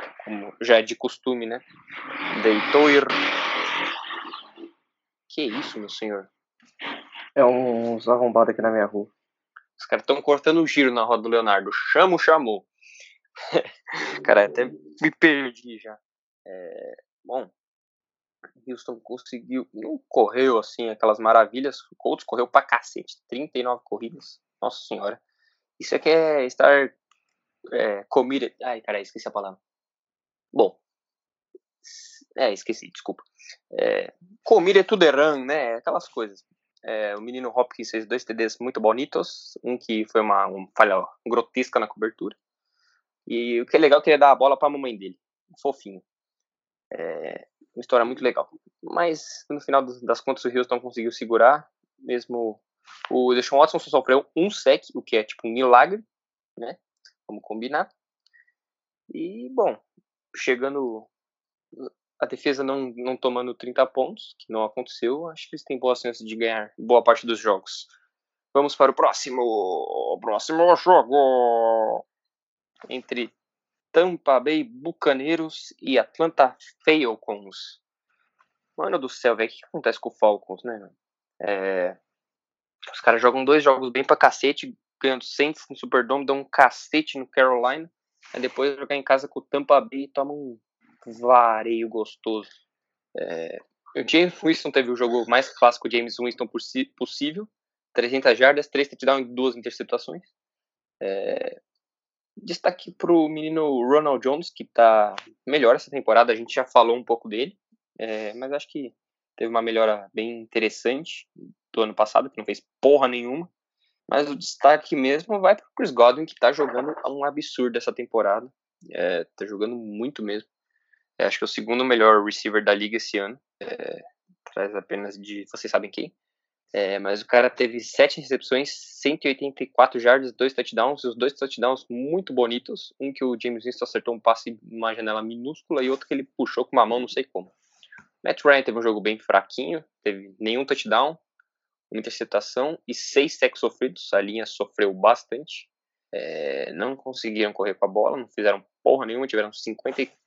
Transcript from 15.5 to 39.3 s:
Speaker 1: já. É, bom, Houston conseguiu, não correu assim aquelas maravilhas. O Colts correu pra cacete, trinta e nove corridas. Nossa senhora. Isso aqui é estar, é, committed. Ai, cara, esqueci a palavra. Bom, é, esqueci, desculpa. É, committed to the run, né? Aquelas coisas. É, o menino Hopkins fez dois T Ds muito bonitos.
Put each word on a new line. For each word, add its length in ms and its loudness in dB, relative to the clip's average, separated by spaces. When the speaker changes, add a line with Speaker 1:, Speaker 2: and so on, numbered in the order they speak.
Speaker 1:
já. 180 -18
É, 560 -16
bom, 260 -10
Houston 320 -12
conseguiu, 720 -10
não 340 -10
correu 480 4
assim 320 -4
aquelas 300 2
maravilhas. 600 4
O 60 -20
Colts 280 -4
correu 220 -2
pra 160 4
cacete, 540 -4
trinta 320 -8
e 60 -2
nove 200 -4
corridas. 560 -14
Nossa 280 -8
senhora. 340 -8
Isso 160 -6
aqui 140 -2
é 380 2
estar, 440 4
é, 380 -2
committed. 540 0
Ai, 180 -6
cara, 180 -6
esqueci 300 -14
a 20 -10
palavra. 300 -8
Bom, 300 2
é, 200 0
esqueci, 360 -10
desculpa. 320 -14
É, 360 -2
committed 440 4
to 120 0
the 120 8
run, 340 2
né? 300 -4
Aquelas 340 -6
coisas. 340 -10
É, 340 -6
o 40 -12
menino 340 -10
Hopkins 360 -2
fez 160 -6
dois 180 -4
T 80 -8
Ds 260 -4
muito 220 -8
bonitos. 840 -2